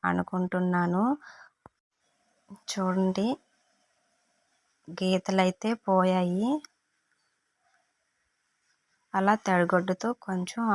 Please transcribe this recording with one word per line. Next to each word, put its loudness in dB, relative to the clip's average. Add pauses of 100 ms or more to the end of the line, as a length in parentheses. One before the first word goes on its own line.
అనుకుంటున్నాను. -2 (1700)
చూడండి, 0 (1600)
గీతలైతే 0 (160)
పోయాయి. 2 (2500)
అలా 2 (140)
తడిగుడ్డతో 2 (120)
కొంచెం -6 (120)